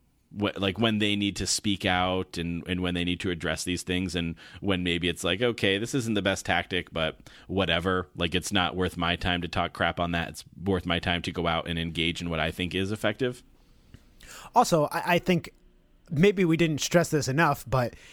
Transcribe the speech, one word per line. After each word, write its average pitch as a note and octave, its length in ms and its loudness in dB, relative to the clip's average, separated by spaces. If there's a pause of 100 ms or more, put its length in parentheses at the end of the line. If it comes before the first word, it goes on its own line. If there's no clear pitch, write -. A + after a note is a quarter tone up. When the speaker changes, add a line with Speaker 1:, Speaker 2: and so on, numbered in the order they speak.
(320)
Speaker 1:
what, G2+ 300 -2
like, F#2+ 160 0
when A2 220 4
they G#2 160 2
need G2+ 220 0
to F#2+ 100 -4
speak - 380 0
out F#2 520 0
and, E2+ 300 -4
and F2+ 140 -2
when F2 120 0
they F2 100 0
need F2 180 -2
to F#2 100 -2
address D#2+ 320 -4
these F2+ 180 -2
things, F2+ 340 -2
and E2+ 200 -2 (260)
when F#2 220 0
maybe F2 260 0
it's G2 140 -6
like, F#2 180 0
"Okay, A2 360 2
this A#2+ 180 -4
isn't A2+ 180 0
the G2+ 80 0
best F#2+ 240 0
tactic, F2 480 -2
but D#2+ 240 -2 (300)
whatever. F2+ 680 0
Like, E2+ 200 -2
it's F2 160 -2
not F#2 240 2
worth F2+ 200 -2
my F2 200 0
time F2 260 -2
to E2+ 60 -6
talk E2+ 260 -2
crap E2+ 260 0
on F2 120 0
that. E2+ 180 -2
It's - 140 -14 (200)
worth F#2 220 0
my E2+ 140 2
time E2+ 240 0
to F#2+ 80 -4
go E2+ 160 -2
out E2 200 0
and E2 120 -2
engage E2 420 -2
in F2 80 -4
what D#2+ 100 -2
I D#2+ 120 0
think F2+ 240 -4
is F#2+ 160 0
effective." A2 520 -2 (1120)
Speaker 2:
Also, E3+ 380 4
I, E3+ 240 0
I E3+ 40 4
think E3+ 320 0 (600)
maybe F#3 340 4
we D#3+ 120 4
didn't D#3+ 240 2
stress E3+ 280 4
this C#3+ 180 0
enough, C#3+ 400 2
but B2 280 0 (180)